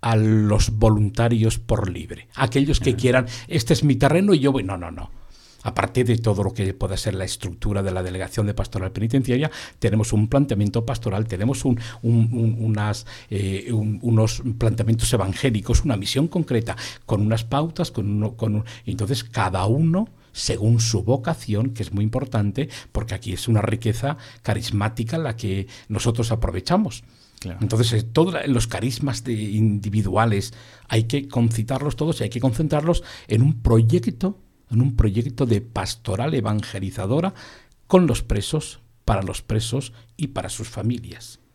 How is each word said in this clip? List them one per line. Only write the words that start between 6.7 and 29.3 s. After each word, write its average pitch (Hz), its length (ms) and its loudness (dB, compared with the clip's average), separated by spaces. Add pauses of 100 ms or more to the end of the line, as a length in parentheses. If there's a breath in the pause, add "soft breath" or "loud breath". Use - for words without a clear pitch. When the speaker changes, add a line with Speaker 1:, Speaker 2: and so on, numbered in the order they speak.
Speaker 1:
pueda 95 240 -4
ser 101 180 -4
la 95 100 -4
estructura 98 580 -4
de 95 80 0
la 92 120 -2
delegación 92 440 -4
de 104 80 0
pastoral 95 380 -4
penitenciaria, 127 580 2 (280 loud breath)
tenemos 110 340 2
un 107 160 4
planteamiento 117 580 2
pastoral, 110 400 -2
tenemos 113 380 -2
un, 120 160 2 (220 loud breath)
un, 117 300 4
un, 113 260 0
unas, 107 480 -2 (220 loud breath)
eh, 98 440 -2
un, 107 280 0
unos 113 420 2 (160)
planteamientos 113 540 0
evangélicos, 101 720 0
una 127 120 0
misión 131 320 0
concreta, 127 480 -2 (280 loud breath)
con 107 160 0
unas 113 240 0
pautas, 160 460 -2
con 104 200 -4
uno, 104 260 -2
con 107 200 0
un, 107 80 -2 (200 loud breath)
entonces 104 400 -4
cada 92 420 -2
uno 160 420 2 (240 soft breath)
según 110 480 0
su 113 220 0
vocación, 127 680 -2
que 117 120 -8
es 90 100 -8
muy 98 120 0
importante, 113 640 -2 (240 loud breath)
porque 113 220 -4
aquí 95 180 -8
es - 160 -6
una 110 140 4
riqueza 117 540 -2 (260 loud breath)
carismática 110 760 -2
la 135 180 -4
que 98 300 -4 (220 loud breath)
nosotros 113 420 -2
aprovechamos. - 720 -2 (360 loud breath)
Speaker 2:
Claro. 92 220 -10
Speaker 1:
Entonces, 113 320 2
eh, 107 80 2
todos 170 320 2
la, 151 120 -4
los 120 200 2
carismas 113 580 -4
de, 127 80 -4